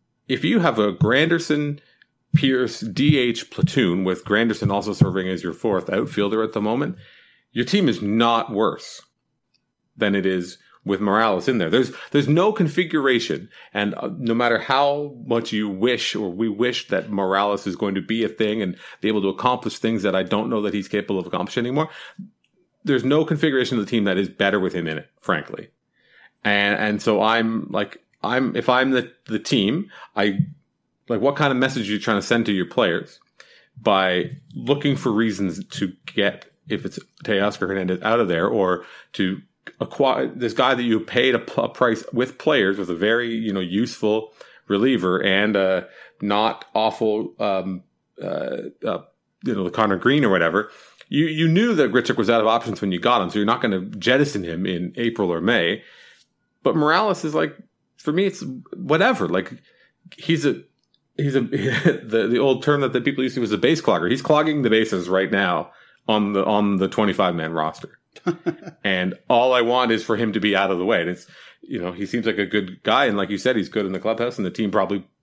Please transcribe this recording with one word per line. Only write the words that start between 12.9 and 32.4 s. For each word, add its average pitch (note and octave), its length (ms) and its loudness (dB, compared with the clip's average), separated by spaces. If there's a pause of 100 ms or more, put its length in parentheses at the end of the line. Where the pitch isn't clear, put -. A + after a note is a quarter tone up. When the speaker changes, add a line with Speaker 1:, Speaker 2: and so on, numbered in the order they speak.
Speaker 1:
And, G#2 200 -2
uh, - 220 -6
no A#2 160 -2
matter A#2 240 2
how C#3+ 600 0 (100)
much A#2 240 0
you G#2+ 180 -2
wish, A2+ 460 -2
or G2+ 160 -4
we G#2+ 180 -2
wish, A#2 380 -2
that F#2+ 240 -4
Morales G2 560 0
is F#2 80 -4
going G2+ 180 -4
to G2 80 -2
be A2+ 220 -2
a G#2 60 0
thing G#2+ 340 -2
and F2+ 120 -4 (260)
be G2+ 60 -2
able G#2+ 140 0
to G2 80 0
accomplish B2 480 -2
things A2+ 240 -2
that F#2+ 140 0
I F#2+ 80 0
don't G#2+ 260 -2
know A2 140 -2
that G2 100 -4
he's G2+ 140 -4
capable G2+ 320 -4
of F2+ 80 -8
accomplishing G2+ 400 -4
anymore, D3 220 -2 (920)
there's C3 200 0
no D3 220 4
configuration C#3 520 0
of G#2 80 0
the - 60 -8
team G#2+ 140 0
that F#2+ 120 2
is G2 100 0
better G2+ 320 0
with F#2 140 -2
him E2+ 140 -4
in D#2+ 100 -6
it, - 100 -12 (120)
frankly. - 480 -6 (760)
And, G2+ 360 2
and G#2 220 0
so G#2+ 200 2
I'm, A2+ 480 0
like, - 340 -6 (200)
I'm, B2 320 -2
if A#2+ 140 -2
I'm C3 200 4
the, B2+ 220 0 (160)
the A2 100 -4
team, B2 540 0 (240)
I, G2+ 240 0 (680)
like, A2 140 -2
what C#3+ 140 2
kind C#3+ 160 2
of B2+ 60 0
message C3 300 -2
are G#2 60 -2
you G#2 60 -2
trying G#2+ 180 0
to G2 80 -2
send A#2 220 2